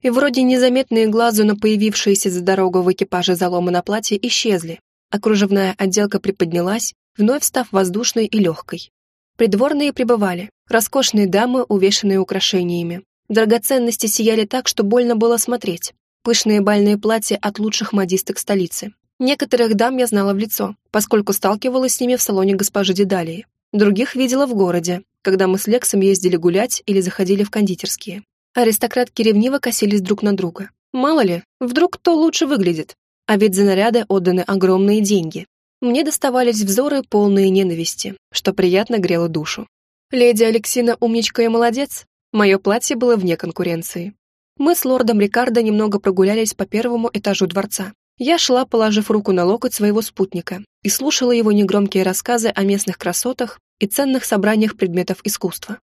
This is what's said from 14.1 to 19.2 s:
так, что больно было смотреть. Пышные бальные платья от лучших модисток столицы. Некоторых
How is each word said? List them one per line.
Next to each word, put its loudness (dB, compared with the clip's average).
так, -4
что -2
больно 2
было 2
смотреть. -6
Пышные 2
бальные 2
платья -2
от -6
лучших -4
модисток -2
столицы. -4
Некоторых 0